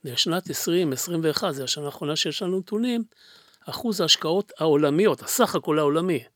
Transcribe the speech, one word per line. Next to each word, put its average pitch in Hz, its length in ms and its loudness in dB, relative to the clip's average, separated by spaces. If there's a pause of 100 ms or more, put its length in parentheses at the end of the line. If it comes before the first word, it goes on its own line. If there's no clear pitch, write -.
בשנת 165 460 -2
עשרים 170 420 0
עשרים 165 300 -4
ואחת, 160 320 0
זו 135 100 -6
השנה 147 220 -4
האחרונה 147 300 -4
שיש 156 260 -4
לנו 185 160 -2
נתונים, 226 460 -2 (640)
אחוז 202 320 -4
ההשקעות 170 580 0
העולמיות, 151 640 4
הסך - 320 0
הכל 156 240 0
העולמי 151 460 0 (120)